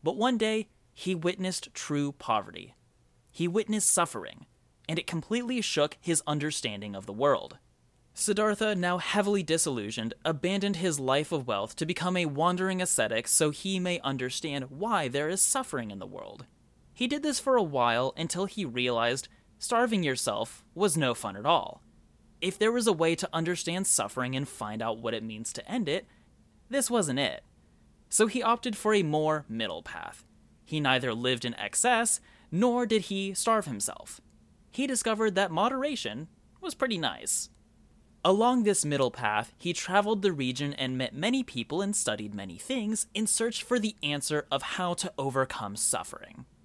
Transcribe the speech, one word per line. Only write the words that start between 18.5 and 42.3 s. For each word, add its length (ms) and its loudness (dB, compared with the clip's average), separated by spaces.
realized 640 0
starving 420 2
yourself 640 -2
was 220 2
no 180 4
fun 220 -6
at 100 -6
all. 360 2
If 180 -2
there 140 4
was 160 2
a 60 4
way 220 4
to 180 -4
understand 520 -2
suffering 500 0
and 120 -2
find 340 -6
out 180 -2
what 140 -2
it 100 -4
means 300 -8
to 160 -12
end 200 -2
it, 160 -2
this 200 0
wasn't 300 2
it. 240 -2
So 200 4
he 140 -2
opted 360 0
for 160 2
a 100 6
more 460 2
middle 320 -4
path. 440 -12
He 160 -2
neither 340 2
lived 300 0
in 120 -2
excess, 680 2
nor 340 2
did 180 2
he 300 -4
starve 320 2
himself. 560 -6
He 160 -2
discovered 480 0
that 160 2
moderation 760 -2
was 140 -6
pretty 220 0
nice. 520 -2
Along 400 4
this 200 4
middle 280 2
path, 460 0
he 160 -2
traveled 480 2
the 120 2
region 400 -2
and 240 -2
met 160 -2
many 300 0
people 380 -4
and 140 0
studied 380 -2